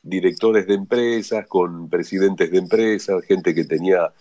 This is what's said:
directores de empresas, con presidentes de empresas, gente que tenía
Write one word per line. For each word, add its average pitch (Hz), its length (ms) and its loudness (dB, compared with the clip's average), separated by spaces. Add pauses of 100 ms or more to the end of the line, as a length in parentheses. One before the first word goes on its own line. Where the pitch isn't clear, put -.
directores 95 640 0
de 101 80 2
empresas, 113 720 -2
con 87 420 -2
presidentes 90 640 0
de 90 80 2
empresas, 98 680 0
gente 92 280 0
que 80 100 0
tenía 87 560 0